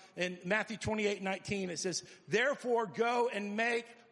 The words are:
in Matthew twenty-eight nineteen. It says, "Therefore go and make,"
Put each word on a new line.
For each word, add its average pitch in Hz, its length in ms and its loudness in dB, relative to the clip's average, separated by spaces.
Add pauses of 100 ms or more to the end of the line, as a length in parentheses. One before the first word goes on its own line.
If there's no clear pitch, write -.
(160)
in 180 300 -2
Matthew 208 320 0
twenty-eight 208 440 0
nineteen. 190 480 -2
It 160 100 -6
says, 180 240 -2 (240)
"Therefore 233 580 2
go 233 480 2
and 208 240 -4
make," 233 280 2 (260)